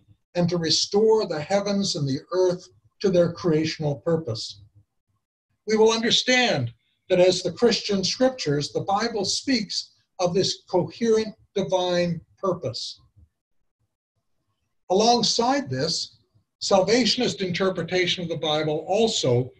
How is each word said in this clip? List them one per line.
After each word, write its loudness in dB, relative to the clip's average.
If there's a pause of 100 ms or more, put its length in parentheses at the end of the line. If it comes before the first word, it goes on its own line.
(340)
and 2
to -2
restore 2
the -6
heavens -2
and -2
the -4 (120)
earth 0 (320)
to 0
their 4
creational -2
purpose. -6 (1040)
We 2
will 6
understand 2 (360)
that 6
as 4
the -4
Christian 0
scriptures, -2
the -4
Bible -2
speaks -4 (280)
of 0
this -2
coherent 0 (200)
divine -2 (180)
purpose. -6 (1900)
Alongside 2
this, -6 (420)
salvationist 2
interpretation -2
of -6
the -6
Bible -2
also 2